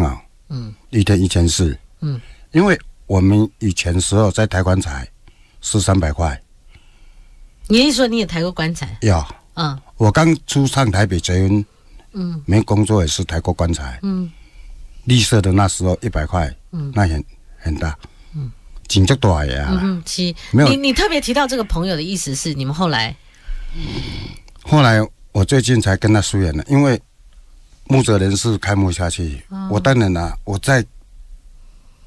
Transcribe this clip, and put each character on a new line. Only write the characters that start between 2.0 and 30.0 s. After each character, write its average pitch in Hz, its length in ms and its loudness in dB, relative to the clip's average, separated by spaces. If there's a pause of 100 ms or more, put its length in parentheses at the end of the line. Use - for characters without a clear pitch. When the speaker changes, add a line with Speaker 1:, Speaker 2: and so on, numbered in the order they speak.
Speaker 2:
嗯。 139 200 -6 (320)
Speaker 1:
因 165 120 4
为 202 140 2 (280)
我 95 140 2
们 104 380 4
以 104 140 0
前 87 280 -2
时 92 140 -2
候 104 160 4
在 110 160 0
抬 92 160 0
棺 92 180 2
材 69 260 -6 (540)
是 - 200 -2
三 95 180 2
百 80 140 0
块。 73 280 -4 (1300)
Speaker 2:
你 214 120 4
一 277 140 4
说 254 140 2
你 226 120 -2
也 208 80 -2
抬 165 160 -4
过 180 100 -2
棺 165 220 -4
材？ 113 260 -10
Speaker 1:
有。 90 240 2 (300)
Speaker 2:
嗯。 147 240 -4 (180)
Speaker 1:
我 110 140 4
刚 160 260 4 (100)
出 139 200 0
上 131 240 0
台 98 160 2
北 90 120 -2
捷 90 220 0
运， 101 240 2 (480)
Speaker 2:
嗯。 175 340 -6
Speaker 1:
没 104 160 4
工 104 220 0
作 104 180 2
也 80 60 0
是 92 160 -4
抬 85 160 -4
过 87 120 -2
棺 82 200 -2
材。 69 300 -8
Speaker 2:
嗯。 185 280 -4 (760)
Speaker 1:
绿 123 160 4
色 107 200 2
的 92 100 0
那 98 160 4
时 - 180 -4
候 90 180 0
一 113 60 -6
百 76 180 -2
块， 78 280 -2 (180)
Speaker 2:
嗯。 147 220 -8
Speaker 1:
那 101 140 2
很， 76 160 -2 (340)
很 80 180 -6
大。 78 200 -6 (380)
Speaker 2:
嗯。 139 160 -10 (360)
Speaker 1:
真 95 200 2
的 135 100 4
大 85 280 2
的 69 200 -2
啊。 - 80 -2
Speaker 2:
嗯 185 80 0
哼， 185 240 -2
是。 175 300 -4 (160)
Speaker 1:
没 123 120 4
有。 - 60 6
Speaker 2:
你， 277 80 2
你 277 160 0
特 370 160 0
别 320 120 0
提 240 120 -4
到 262 140 2
这 254 100 -4
个 226 80 -2
朋 175 220 -2
友 190 100 -2
的 151 60 -6
意 185 140 -6
思 139 180 -6
是 156 180 -6
你 135 120 -6
们 139 100 -4
后 175 140 0
来？ 120 280 -2 (1500)
Speaker 1:
后 151 200 4
来 113 180 6 (320)
我 98 120 2
最 131 180 2
近 120 180 2
才 98 160 2
跟 104 160 2
他 104 80 4
疏 98 180 -2
远 85 180 0
了， 78 120 -6
因 139 140 4
为 131 180 2 (840)
牧 131 180 4
者 110 160 2
人 98 180 2
士 107 220 -2
开 - 160 -2
幕 98 160 2
下 87 180 -4
去， 80 400 -6
Speaker 2:
哦。 - 220 -10
Speaker 1:
我 107 100 0
当 135 180 2
然 98 140 2